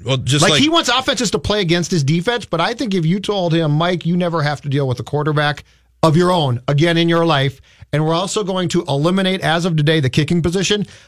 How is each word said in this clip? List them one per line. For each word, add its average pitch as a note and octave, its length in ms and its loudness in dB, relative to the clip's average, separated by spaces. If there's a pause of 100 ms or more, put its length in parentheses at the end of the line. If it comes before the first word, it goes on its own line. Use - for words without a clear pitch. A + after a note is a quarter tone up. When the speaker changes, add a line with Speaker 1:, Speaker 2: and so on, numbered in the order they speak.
Speaker 1:
Well, C3 140 -2
just C#3+ 240 0
Speaker 2:
Like, - 100 4
Speaker 1:
like D3 80 2
Speaker 2:
he D4 80 4
wants D#4+ 220 0
offenses B3 420 -2
to G#3 60 -2
play G#3 240 -2
against E3+ 280 0
his D#3+ 140 0
defense, F3 400 -2
but E3 160 -4
I G3+ 140 -2
think A#3 200 -4
if F3 120 0
you F#3 120 0
told F#3+ 360 -2
him, D#3+ 180 2
"Mike, E3 340 0
you F3 100 0
never E3+ 260 -2
have D3 180 -2
to D3 80 -10
deal C#3 180 0
with B2+ 140 -4
a - 40 -10
quarterback D3 600 -2 (380)
of D#3+ 140 4
your F3+ 140 4
own C#3 380 0
again D#3+ 280 2
in E3+ 120 2
your E3+ 180 2
life, C#3 340 0 (320)
and D3+ 140 0
we're E3 80 0
also G3 300 -2
going F#3 240 -2
to D#3+ 180 0
eliminate, F#3 540 0
as E3 240 0
of E3 120 0
today, D#3 220 2
the C3 120 0
kicking D#3+ 300 0
position," F#3 460 0 (220)